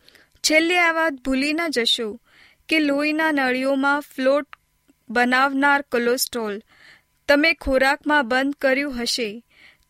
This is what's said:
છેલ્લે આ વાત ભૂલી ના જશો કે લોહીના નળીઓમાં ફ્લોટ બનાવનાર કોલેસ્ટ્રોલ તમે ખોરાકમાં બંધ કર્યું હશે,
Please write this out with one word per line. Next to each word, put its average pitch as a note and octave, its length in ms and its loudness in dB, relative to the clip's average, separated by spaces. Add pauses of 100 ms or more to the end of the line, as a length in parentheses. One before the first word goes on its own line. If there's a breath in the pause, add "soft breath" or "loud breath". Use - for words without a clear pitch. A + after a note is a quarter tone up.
(440 soft breath)
છેલ્લે E4 340 2
આ E4+ 140 2
વાત D#4+ 200 0
ભૂલી C4+ 400 -4
ના E4 160 -4
જશો A#3 520 -4 (480 soft breath)
કે D#4+ 100 2
લોહીના D4+ 540 0
નળીઓમાં C4+ 680 0
ફ્લોટ C#4 460 -2 (640)
બનાવનાર C4+ 720 2
કોલેસ્ટ્રોલ A#3+ 800 -4 (640 soft breath)
તમે D4 260 4
ખોરાકમાં C4+ 760 0
બંધ C4+ 260 -2
કર્યું C4 480 -2
હશે, A#3 420 -6 (460 soft breath)